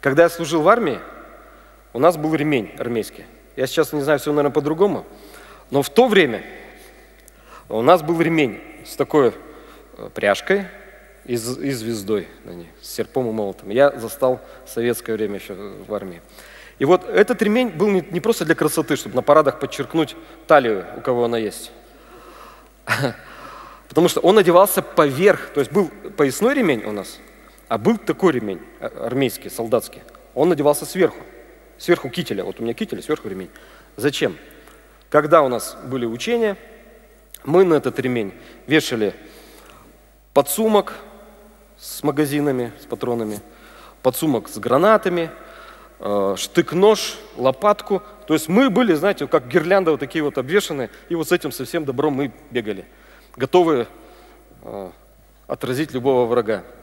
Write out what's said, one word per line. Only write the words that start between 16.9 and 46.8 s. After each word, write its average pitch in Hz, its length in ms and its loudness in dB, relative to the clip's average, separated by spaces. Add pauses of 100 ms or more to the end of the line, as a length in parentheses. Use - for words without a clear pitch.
этот 214 360 2
ремень 226 260 2
был 180 200 0
не, 190 200 2
не 170 100 -4
просто 214 260 -2
для 160 100 2
красоты, 151 400 0
чтобы - 200 -8
на 127 60 0
парадах 147 380 4
подчеркнуть 143 560 -4 (320)
талию, 113 400 4 (100)
у - 40 -14
кого 120 240 0
она 117 120 -2
есть. 107 340 -8 (1160)
<laughs> - 40 -4 (960)
Потому 165 200 2
что - 140 0
он 180 140 4
надевался 185 460 4
поверх, 160 720 2
то 147 60 -2
есть 135 120 -2
был 170 180 2 (280)
поясной 196 380 2
ремень 160 300 0
у 107 60 -6
нас, 101 280 -10 (480)
а 113 100 -2
был 170 200 2
такой 165 360 0
ремень, 104 280 -4 (180)
а, - 260 -10
армейский, 120 440 -2
солдатский. 113 520 -2 (320)
Он 151 160 2
надевался 147 360 2
сверху, 175 340 0 (580)
сверху - 320 0
кителя. 117 340 -6
Вот 90 160 -10
у 113 40 -6
меня 117 100 -4
китель, - 280 -8
сверху - 280 -6
ремень. 92 200 -10 (480)
Зачем? 139 400 -2 (720)
Когда 151 320 6
у 135 80 2
нас - 340 -6
были 127 220 -4
учения, 208 520 -2 (840)
мы 175 220 6
на 170 100 4
этот 131 240 -2
ремень 123 340 -4 (320)
вешали 120 480 0 (1200)
подсумок 208 600 2 (840)
с - 240 -16
магазинами, 143 800 -2
с - 60 -20
патронами, 113 540 -4 (640)
подсумок 127 440 0
с - 100 -14
гранатами, 170 760 2 (680)
э, 101 380 -2
штык-нож, 190 800 2 (180)